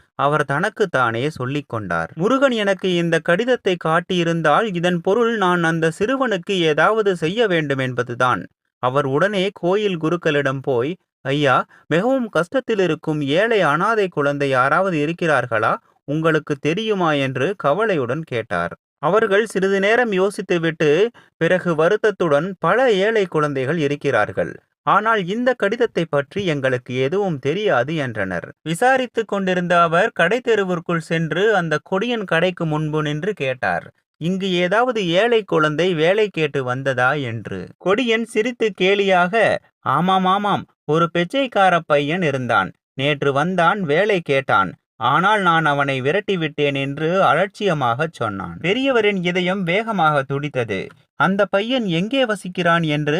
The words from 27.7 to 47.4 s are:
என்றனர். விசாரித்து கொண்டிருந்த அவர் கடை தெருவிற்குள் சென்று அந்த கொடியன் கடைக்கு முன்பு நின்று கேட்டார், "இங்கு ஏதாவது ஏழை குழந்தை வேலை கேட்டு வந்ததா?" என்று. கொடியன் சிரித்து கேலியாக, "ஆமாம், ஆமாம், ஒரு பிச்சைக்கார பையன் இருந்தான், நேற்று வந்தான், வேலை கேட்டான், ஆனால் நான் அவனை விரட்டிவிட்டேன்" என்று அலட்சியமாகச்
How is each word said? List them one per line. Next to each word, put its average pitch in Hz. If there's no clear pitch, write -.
என்றனர். 107
விசாரித்து 240
கொண்டிருந்த 185
அவர் 170
கடை 180
தெருவிற்குள் 180
சென்று 165
அந்த 160
கொடியன் 214
கடைக்கு 175
முன்பு 151
நின்று 151
கேட்டார், 127
"இங்கு 185
ஏதாவது 220
ஏழை 226
குழந்தை 156
வேலை 185
கேட்டு 147
வந்ததா?" 127
என்று. 104
கொடியன் 226
சிரித்து 226
கேலியாக, 190
"ஆமாம், 185
ஆமாம், 190
ஒரு 165
பிச்சைக்கார 190
பையன் 151
இருந்தான், 120
நேற்று 143
வந்தான், 175
வேலை 180
கேட்டான், 131
ஆனால் 175
நான் 165
அவனை 143
விரட்டிவிட்டேன்" 151
என்று 139
அலட்சியமாகச் 156